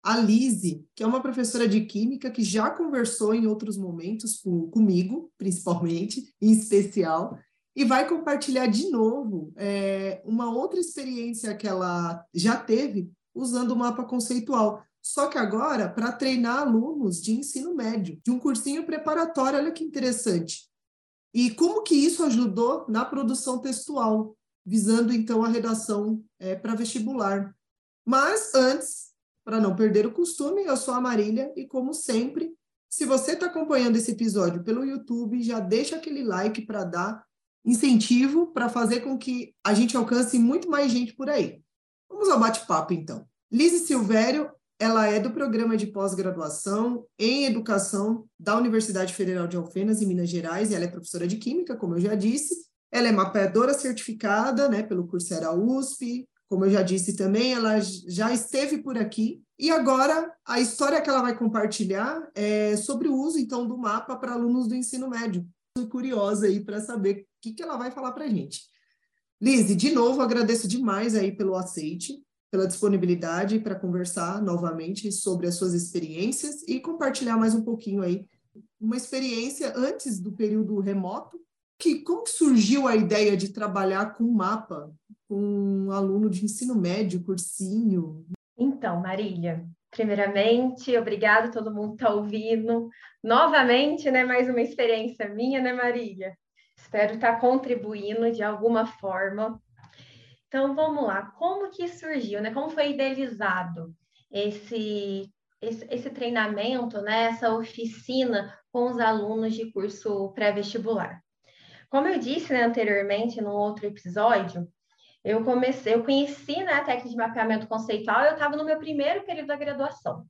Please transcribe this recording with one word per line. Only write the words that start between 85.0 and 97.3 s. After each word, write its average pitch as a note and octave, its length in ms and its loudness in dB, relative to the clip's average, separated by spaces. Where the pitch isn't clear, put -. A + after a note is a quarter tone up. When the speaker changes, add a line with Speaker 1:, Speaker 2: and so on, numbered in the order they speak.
Speaker 1:
com G3+ 80 -4
um G3 560 0
aluno G3 380 2
de F#3 160 -2
ensino B3 300 -2
médio, F3+ 480 0
cursinho? F#3 1000 -2
Speaker 2:
Então, A#3 440 -2
Marília, F3+ 640 -4
primeiramente, A3 1040 2
obrigada A3 520 4
a A#3 40 -6
todo G#3+ 220 -6
mundo G#3+ 240 -6
que C4 60 -8
tá G#3+ 100 4
ouvindo. A3 720 -2
Novamente, C#4 880 4
né, B3+ 140 4
mais B3 240 2
uma A#3+ 140 0
experiência A3+ 680 0
minha, B3+ 340 -2
né, B3+ 120 0
Marília? A3+ 640 -4
Espero G#3+ 420 0
tá A#3 180 4